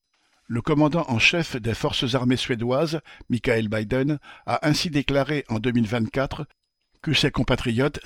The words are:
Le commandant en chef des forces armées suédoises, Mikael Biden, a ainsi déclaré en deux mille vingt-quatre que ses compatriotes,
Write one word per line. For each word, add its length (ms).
Le 160
commandant 460
en 100
chef 360
des 200
forces 400
armées 240
suédoises, 640
Mikael 400
Biden, 500
a 200
ainsi 220
déclaré 600
en 100
deux 120
mille 160
vingt-quatre 600
que 100
ses 180
compatriotes, 760